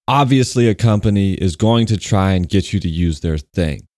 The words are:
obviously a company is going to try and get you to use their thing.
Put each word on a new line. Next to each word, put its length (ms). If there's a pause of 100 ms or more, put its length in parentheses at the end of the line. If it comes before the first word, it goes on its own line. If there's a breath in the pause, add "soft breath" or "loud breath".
obviously 600
a 60
company 600
is 220
going 300
to 120
try 340
and 160
get 240
you 80
to 80
use 320
their 160
thing. 460 (160)